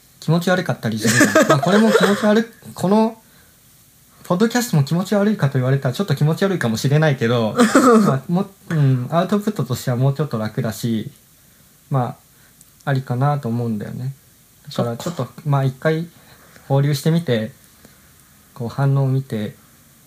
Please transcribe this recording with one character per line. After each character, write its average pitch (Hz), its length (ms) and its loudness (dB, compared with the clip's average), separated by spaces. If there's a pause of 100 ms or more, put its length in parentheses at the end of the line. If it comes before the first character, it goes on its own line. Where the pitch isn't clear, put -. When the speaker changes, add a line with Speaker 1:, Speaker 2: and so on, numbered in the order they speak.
(200)
Speaker 1:
気 - 100 -6
持 165 120 2
ち 180 100 0
悪 180 120 0
か 131 100 -4
っ - 60 -6
た 117 100 -4
り 110 100 -4
す 117 80 -2
る - 260 4
じ - 60 4
ゃ 302 60 6
ん。 - 20 2
Speaker 2:
<laughs> - 20 0
Speaker 1:
ま 220 60 6
あ、 139 40 2
こ 175 120 2
れ 208 80 4
も 220 120 4
気 - 120 4
持 196 120 2
ち 214 100 -4
悪 208 160 4
い、 226 40 -6 (300)
こ 175 140 -2
の 220 300 2 (1040)
ポ 180 100 0
ッ - 20 -2
ド 220 100 2
キ 233 80 -4
ャ 247 60 2
ス 240 100 -6
ト 160 60 2
も 143 60 4
気 139 100 -2
持 175 100 0
ち 214 120 -2
悪 202 160 2
い 202 60 -2
か 147 100 0
と 135 60 -2
言 127 100 0
わ 127 80 0
れ 139 80 2
た 135 100 -2
ら 120 60 -4
ち - 60 -4
ょ - 20 -2
っ 196 40 -4
と 147 60 0
気 143 100 0
持 156 120 2
ち 180 80 -2
悪 196 120 0
い - 40 -6
か 117 100 -2
も 113 80 -2
し - 100 -2
れ 143 120 2
な 156 100 4
い 135 60 0
け 113 120 -2
ど、 113 280 0 (260)
Speaker 2:
<laughs> 226 240 6
Speaker 1:
ま 147 80 2
あ、 131 140 -2
も-、 180 180 0 (240)
う 175 60 -2
ん、 131 340 2
ア 170 140 0
ウ 180 40 -4
ト 202 120 0
プ 208 100 -4
ッ 214 40 -4
ト 143 100 -4
と 117 120 -4
し - 80 -10
て 139 60 -4
は 120 80 -2
も 135 140 2
う - 20 -8
ち 147 80 -6
ょ 151 40 0
っ - 20 -8
と 120 100 -6
楽 107 240 -6
だ 110 120 -6
し、 113 380 -4 (800)
ま 127 260 -4 (680)
あ、 151 40 -4
あ 143 40 0
り 131 80 0
か 127 140 -6
な 143 240 0
と 120 100 -6
思 120 160 -4
う 117 40 -4
ん 107 100 -4
だ - 80 -10
よ - 60 -10
ね。 131 200 -8 (540)
だ 131 160 -6
か 117 80 -2
ら 117 60 -8
ち - 100 -10
ょ 170 40 -4
っ 170 40 -14
と、 135 80 -6
Speaker 2:
そ - 60 -8
っ - 40 -20
か。 - 120 -20
Speaker 1:
ま 143 140 2
あ、 135 40 0
一 135 160 -2
回 160 280 -2 (600)
放 139 140 2
流 147 120 0
し 139 80 -4
て 160 80 0
み 165 140 0
て、 110 280 -2 (1040)
こ 120 140 -10
う - 20 -8
反 139 260 0
応 139 100 2
を - 20 0
見 131 160 0
て、 - 320 -8 (520)